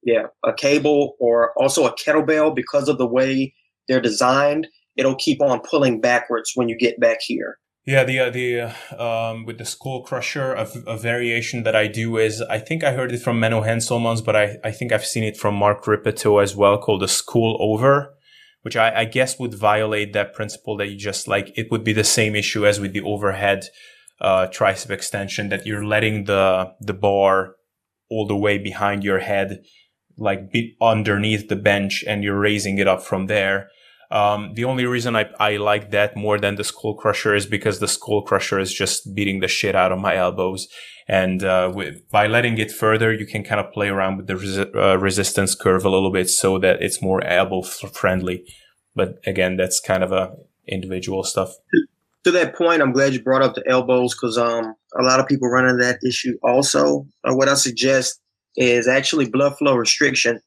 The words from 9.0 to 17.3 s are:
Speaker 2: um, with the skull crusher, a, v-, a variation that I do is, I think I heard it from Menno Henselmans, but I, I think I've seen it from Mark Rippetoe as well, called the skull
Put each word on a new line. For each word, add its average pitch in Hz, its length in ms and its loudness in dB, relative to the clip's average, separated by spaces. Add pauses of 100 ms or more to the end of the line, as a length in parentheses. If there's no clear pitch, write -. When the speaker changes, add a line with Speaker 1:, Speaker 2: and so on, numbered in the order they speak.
Speaker 2:
um, 113 400 -4
with 113 140 -12
the 117 60 -12
skull 131 380 -10
crusher, 131 500 -6
a, 110 140 -4
v-, - 200 -16
a 113 100 -6
variation 117 680 -4
that 110 100 0
I 107 140 4
do 113 280 -4
is, 110 260 0
I 110 180 -4
think 160 240 -6
I 139 80 2
heard 127 180 -4
it 123 120 -4
from 117 180 0
Menno 113 260 2
Henselmans, 117 580 0
but 107 120 2
I, 104 260 0
I 110 80 -4
think 123 220 -6
I've 107 120 0
seen 110 200 -4
it 107 120 -4
from 104 200 0
Mark 101 300 2
Rippetoe 104 520 2
as 98 160 2
well, 101 240 4
called 101 240 0
the 95 60 -2
skull 113 500 0